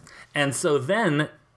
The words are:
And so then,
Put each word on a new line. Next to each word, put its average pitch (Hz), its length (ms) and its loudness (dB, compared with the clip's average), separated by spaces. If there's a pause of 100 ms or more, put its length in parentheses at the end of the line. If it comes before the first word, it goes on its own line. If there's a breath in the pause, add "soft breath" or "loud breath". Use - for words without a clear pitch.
(340 loud breath)
And 139 200 0
so 151 240 2
then, 151 500 0 (280)